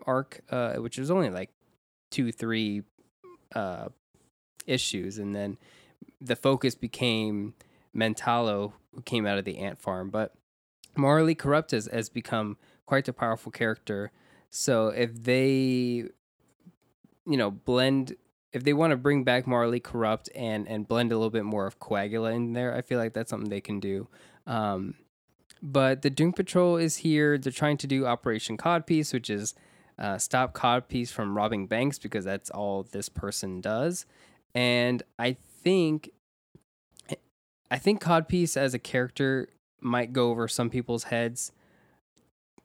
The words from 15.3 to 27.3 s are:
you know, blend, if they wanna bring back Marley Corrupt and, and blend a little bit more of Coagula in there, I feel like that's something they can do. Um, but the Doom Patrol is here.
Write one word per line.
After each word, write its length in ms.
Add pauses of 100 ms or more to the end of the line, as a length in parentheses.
you 120
know, 140
blend, 640 (380)
if 100
they 100
wanna 240
bring 260
back 220
Marley 340
Corrupt 560
and, 320
and 200
blend 240
a 40
little 160
bit 140
more 220
of 120
Coagula 540
in 200
there, 200
I 80
feel 180
like 140
that's 160
something 200
they 120
can 180
do. 280 (400)
Um, 480 (640)
but 400
the 80
Doom 240
Patrol 440
is 200
here. 400